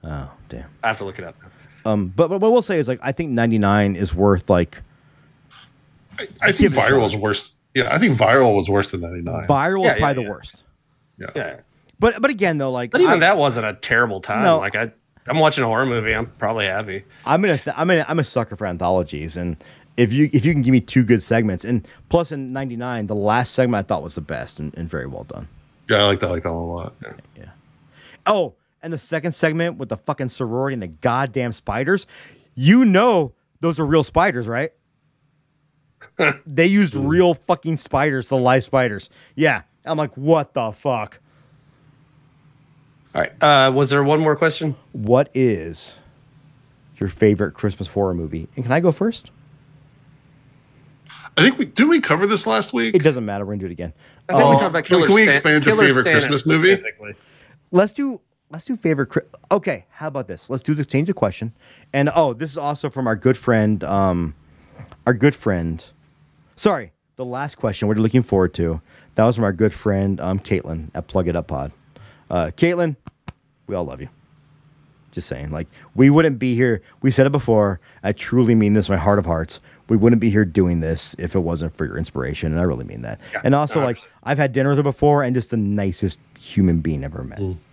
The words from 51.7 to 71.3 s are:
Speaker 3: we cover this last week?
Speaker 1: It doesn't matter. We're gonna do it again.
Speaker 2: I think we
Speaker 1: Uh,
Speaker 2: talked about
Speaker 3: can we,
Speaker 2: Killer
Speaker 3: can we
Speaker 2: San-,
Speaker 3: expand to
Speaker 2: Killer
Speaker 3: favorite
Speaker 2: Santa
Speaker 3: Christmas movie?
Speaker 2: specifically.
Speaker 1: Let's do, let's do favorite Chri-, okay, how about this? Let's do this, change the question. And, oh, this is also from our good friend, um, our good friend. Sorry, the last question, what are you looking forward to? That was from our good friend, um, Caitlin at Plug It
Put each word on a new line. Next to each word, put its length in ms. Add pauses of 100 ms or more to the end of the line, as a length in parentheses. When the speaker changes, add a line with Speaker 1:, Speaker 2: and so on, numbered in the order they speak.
Speaker 3:
we 100
cover 260
this 200
last 260
week? 220
Speaker 1:
It 80
doesn't 220
matter. 200
We're 100
gonna 60
do 60
it 60
again. 200 (360)
Speaker 2:
I 60
think 100
we 100
Speaker 1:
Uh, 40
Speaker 2:
talked 120
about 140
Speaker 3:
can 120
we, 60
Speaker 2:
Killer 60
Speaker 3:
can 60
we 100
Speaker 2:
San-, 100
Speaker 3:
expand 300
to 60
Speaker 2:
Killer 140
Speaker 3:
favorite 200
Speaker 2:
Santa 140
Speaker 3:
Christmas 280
movie? 280
Speaker 2:
specifically. 400 (580)
Speaker 1:
Let's 200
do, 280 (300)
let's 140
do 120
favorite 340
Chri-, 160 (240)
okay, 400
how 160
about 220
this? 200
Let's 140
do 120
this, 120
change 220
the 60
question. 380 (400)
And, 220
oh, 200
this 160
is 80
also 300
from 200
our 80
good 200
friend, 480
um, 500 (720)
our 60
good 220
friend. 500 (720)
Sorry, 360 (240)
the 80
last 320
question, 320
what 80
are 20
you 60
looking 180
forward 320
to? 260 (360)
That 80
was 100
from 100
our 80
good 220
friend, 460
um, 180
Caitlin 560
at 140
Plug 180
It 100